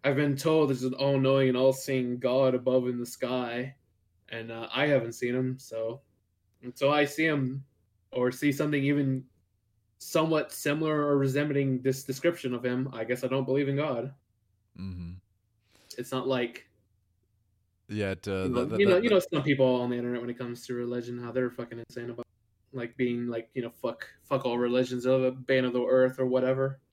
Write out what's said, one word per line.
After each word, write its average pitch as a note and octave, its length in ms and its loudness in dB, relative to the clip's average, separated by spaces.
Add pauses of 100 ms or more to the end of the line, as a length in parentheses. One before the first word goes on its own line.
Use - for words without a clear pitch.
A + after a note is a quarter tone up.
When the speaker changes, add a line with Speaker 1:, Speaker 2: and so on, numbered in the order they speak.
Speaker 1:
I've C#3+ 120 2
been C#3+ 220 2
told D#3 320 4
there's B2 140 -2
an B2+ 100 -2
all-knowing C3+ 560 4
and B2 80 2
all-seeing C3 600 2
God B2+ 360 4
above B2+ 320 2
in B2 120 -2
the A#2+ 60 -4
sky, B2 680 -4 (540)
and, A2+ 220 -10
uh, A#2 220 -10
I C#3 140 0
haven't A#2 260 2
seen B2 220 -4
him. B2+ 240 -2
So A2+ 420 -8 (640)
until C#3 280 0
I D3 140 4
see D#3 200 -2
him C#3 400 0 (460)
or B2 200 0
see C#3+ 220 0
something D3 300 0
even C3+ 420 0 (720)
somewhat D#3+ 540 0
similar D3+ 540 0
or C#3+ 100 4
resembling C3+ 680 0
this C3+ 220 0
description C3+ 480 -2
of A#2+ 120 -6
him, B2+ 280 -2
I A2+ 120 -6
guess B2+ 180 -4
I B2+ 40 -2
don't C3 180 0
believe C3+ 240 0
in C#3 80 0
God. C#3 360 -4 (680)
Speaker 2:
Mm-hmm. F2+ 340 -10 (840)
Speaker 1:
It's B2 140 -10
not C3 160 -4
like, B2 400 -2 (1200)
Speaker 2:
Yeah, G2+ 220 -2
it, F#2 160 -8
uh, G2+ 40 -2 (100)
Speaker 1:
you F#2+ 120 0
know, A#2+ 80 0
Speaker 2:
that, C#3 80 -4
that, F#3 100 -2
Speaker 1:
you G3+ 80 6
know, F#3 80 6
Speaker 2:
that, - 20 6
Speaker 1:
you G#3 120 2
know, G3 100 6
some D3+ 240 -2
people C3+ 220 2 (160)
on B2 80 -4
the B2 80 -2
internet A#2+ 240 -4
when A#2+ 80 -8
it A#2+ 80 -8
comes A#2+ 300 -10
to B2+ 60 -6
religion, A#2+ 480 -6
how A#2+ 100 -10
they're B2 200 0
fucking A#2 280 -12
insane A#2+ 300 -12
about, A#2+ 160 -12 (480)
like, A#2+ 240 -8
being A#2+ 300 0
like, A2+ 260 -6
you C3 80 -4
know, A#2 80 -6
"Fuck, - 380 -8 (160)
fuck C3 220 -2
all A#2+ 120 0
religions, B2 480 2
uh, B2+ 260 4
bane C3 340 0
of A#2+ 80 -2
the B2 120 0
earth," B2+ 340 4
or C3 60 2
whatever. C3 560 0 (120)